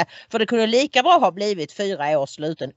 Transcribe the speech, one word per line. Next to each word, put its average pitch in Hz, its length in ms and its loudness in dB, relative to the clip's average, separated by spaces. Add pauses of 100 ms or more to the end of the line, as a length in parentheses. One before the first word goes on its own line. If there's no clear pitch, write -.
(320)
För 226 80 -2
det 220 60 0
kunde 226 220 0
lika 254 360 2
bra 349 140 6
ha 208 140 2
blivit 190 420 -4
fyra 156 460 -2
års 139 100 -2
sluten 151 480 -8